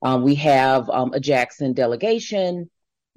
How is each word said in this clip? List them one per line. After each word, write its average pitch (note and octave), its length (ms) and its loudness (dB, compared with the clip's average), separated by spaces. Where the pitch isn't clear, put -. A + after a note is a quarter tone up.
Um, B2+ 200 0
we C#3 140 4
have, C3+ 540 2
um, B2+ 240 -2
a C#3+ 60 -2
Jackson C3 540 -2
delegation F3+ 960 -2